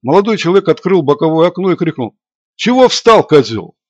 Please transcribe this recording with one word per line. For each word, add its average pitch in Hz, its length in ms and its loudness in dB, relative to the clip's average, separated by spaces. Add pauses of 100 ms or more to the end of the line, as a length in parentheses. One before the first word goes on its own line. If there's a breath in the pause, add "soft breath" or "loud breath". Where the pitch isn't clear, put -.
Молодой 196 360 0
человек 185 300 0
открыл 175 340 0
боковое 160 460 0
окно 180 240 -4
и 156 40 0
крикнул: 135 420 -8 (380)
«Чего 247 320 0
встал, 220 360 2
козел? 110 540 -2 (120)